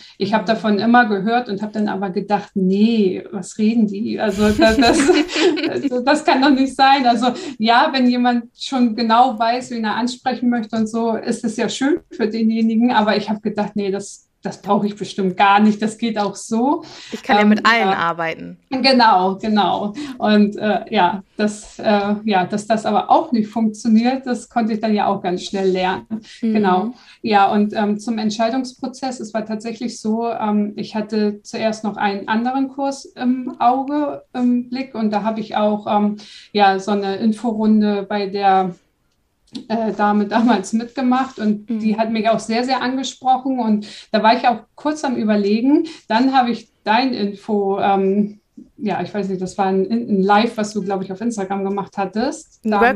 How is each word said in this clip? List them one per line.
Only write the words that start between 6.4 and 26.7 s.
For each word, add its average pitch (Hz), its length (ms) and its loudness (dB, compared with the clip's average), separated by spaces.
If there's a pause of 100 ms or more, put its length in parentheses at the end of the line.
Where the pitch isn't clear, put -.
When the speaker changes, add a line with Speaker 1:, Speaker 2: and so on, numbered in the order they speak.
Speaker 1:
doch 294 80 6
nicht 262 240 0
sein. 269 320 4
Also 247 260 2 (240)
ja, 254 340 4
wenn 262 160 2
jemand 247 380 2 (120)
schon 247 380 0
genau 233 440 4
weiß, 247 320 -2
wen 226 120 -4
er 208 120 -2
ansprechen 247 540 -2
möchte 233 260 -2
und 226 120 0
so, 226 280 -2
ist - 280 -6
es 233 140 -4
ja 233 120 -2
schön 294 300 0 (120)
für 220 160 -2
denjenigen. 226 640 2
Aber 214 260 2
ich 208 120 -4
habe 214 120 -4
gedacht, 202 340 -4
„Nee, 202 160 -2
das, - 380 -10 (140)
das - 180 -10
brauche 202 240 0
ich 202 100 -4
bestimmt 185 400 -4
gar 202 240 6
nicht, 214 220 4
das 214 160 -4
geht 220 220 -4
auch 202 160 -2
so.“ 269 480 -2 (280)
Speaker 2:
Ich - 120 -12
kann 226 140 2
ja 208 60 4
Speaker 1:
Ähm, 208 60 6
Speaker 2:
mit 214 160 4
allen 220 240 2
Speaker 1:
ja. 190 80 0
Speaker 2:
arbeiten. 165 640 -4 (100)
Speaker 1:
Genau, 220 680 4
genau. 208 560 0 (240)
Und, 208 400 4
äh, 202 260 -2 (100)
ja, 190 300 2 (140)
das, - 420 -4
äh, 208 360 0 (100)
ja, 185 200 2
dass 208 220 -6
das 220 180 0
aber 208 240 0
auch 330 220 2
nicht 214 160 0
funktioniert, 233 800 0
das 247 240 -6
konnte 226 240 -2
ich 214 80 -2
dann 220 120 0
ja 202 140 2
auch 185 140 0
ganz 180 220 -4
schnell 190 280 -2
lernen. 185 340 -2 (360)
Speaker 2:
Mhm. 220 120 0
Speaker 1:
Genau. 208 400 2 (280)